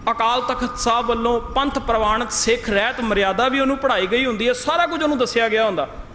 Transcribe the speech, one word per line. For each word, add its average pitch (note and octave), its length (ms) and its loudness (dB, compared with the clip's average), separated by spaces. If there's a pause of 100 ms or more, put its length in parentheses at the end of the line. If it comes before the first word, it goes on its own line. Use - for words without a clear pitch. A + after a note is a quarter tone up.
(100)
ਅਕਾਲ A#3 300 0
ਤਖਤ B3 380 -4
ਸਾਹਿਬ A#3 280 0
ਵੱਲੋਂ A#3 340 0
ਪੰਥ C4+ 380 -2
ਪ੍ਰਵਾਨਿਤ A3 540 0
ਸਿੱਖ A3+ 380 0
ਰਹਿਤ A3 300 0
ਮਰਿਆਦਾ G3+ 480 2
ਵੀ C4+ 120 0
ਉਹਨੂੰ C4+ 180 2
ਪੜ੍ਹਾਈ A3+ 280 2
ਗਈ A#3+ 200 2
ਹੁੰਦੀ A#3 220 0
ਹੈ, B3 40 4
ਸਾਰਾ E4 340 0
ਕੁਝ D#4+ 160 -2
ਉਹਨੂੰ D4 160 0
ਦੱਸਿਆ A#3 300 0
ਗਿਆ A3 180 2
ਹੁੰਦਾ D#3+ 220 -2 (260)